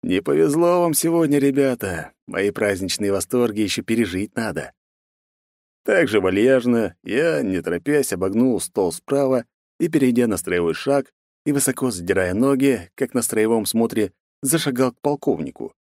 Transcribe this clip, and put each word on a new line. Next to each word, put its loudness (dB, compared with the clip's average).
Не 0
повезло 2
вам 2
сегодня, 2
ребята! -2
Мои -2
праздничные -2
восторги 0
ещё -2
пережить -2
надо. -6
Так 2
же 2
вальяжно 2
я, 0
не -2
торопясь, 0
обогнул 0
стол -2
справа -2
и, 0
перейдя 2
на 0
строевой 0
шаг -2
и 0
высоко -2
задирая -2
ноги, 0
как -4
на 0
строевом 0
смотре, -2
зашагал 0
к -20
полковнику. -4